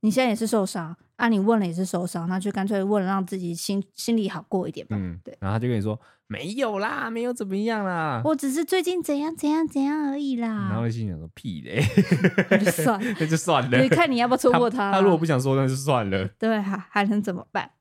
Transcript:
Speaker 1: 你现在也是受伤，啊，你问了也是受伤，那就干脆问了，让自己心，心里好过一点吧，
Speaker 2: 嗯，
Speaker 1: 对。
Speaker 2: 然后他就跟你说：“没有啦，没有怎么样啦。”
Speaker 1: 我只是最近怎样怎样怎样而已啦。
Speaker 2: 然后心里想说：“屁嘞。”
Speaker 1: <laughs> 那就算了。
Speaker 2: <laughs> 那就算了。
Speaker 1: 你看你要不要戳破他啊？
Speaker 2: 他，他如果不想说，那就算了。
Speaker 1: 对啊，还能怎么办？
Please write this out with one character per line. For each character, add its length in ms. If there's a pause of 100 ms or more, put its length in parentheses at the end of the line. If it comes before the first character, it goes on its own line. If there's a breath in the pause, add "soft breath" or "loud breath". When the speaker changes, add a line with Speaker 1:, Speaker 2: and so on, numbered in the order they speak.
Speaker 1:
你 100
现 120
在 60
也 80
是 100
受 200
伤， 300 (200)
啊， 120
你 100
问 200
了 80
也 60
是 120
受 220
伤， 220
那 100
就 120
干 160
脆 160
问 200
了， 60
让 160
自 140
己 160
心， 280 (120)
心 220
里 120
好 200
过 200
一 40
点 140
吧， 120
Speaker 2:
嗯， 260
Speaker 1:
对。 160
Speaker 2:
然 100
后 60
他 20
就 80
跟 100
你 40
说 180 (300 soft breath)
：“没 240
有 260
啦， 320
没 120
有 100
怎 140
么 100
样 280
啦。” 400
Speaker 1:
我 120
只 160
是 120
最 180
近 200
怎 160
样 160
怎 160
样 160
怎 160
样 280
而 80
已 180
啦。 340
Speaker 2:
然 60
后 120
心 180
里 40
想 80
说 160
：“屁 280
嘞。” 200 (500)
Speaker 1:
<laughs> 180
那 80
就 120
算 300
了。 160
Speaker 2:
<laughs> 20
那 80
就 100
算 340
了。 120
Speaker 1:
你 60
看 220
你 80
要 100
不 40
要 60
戳 140
破 180
他 140
啊？ 80
Speaker 2:
他， 60
他 40
如 60
果 100
不 80
想 140
说， 160
那 100
就 80
算 340
了。 200 (100)
Speaker 1:
对 180
啊， 340
还 140
能 180
怎 120
么 160
办？ 200 (100)